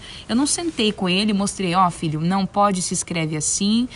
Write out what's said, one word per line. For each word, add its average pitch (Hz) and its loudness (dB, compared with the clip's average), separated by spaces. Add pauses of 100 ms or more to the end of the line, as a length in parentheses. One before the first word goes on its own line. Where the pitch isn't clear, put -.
(280)
eu 214 0
não 277 4
sentei 302 0
com 196 -2
ele 202 2
e - 2
mostrei, 190 0
"Ó, 185 6
filho, 156 -4
não 190 2
pode 202 2
se 175 -4
escreve 160 -4
assim, 208 0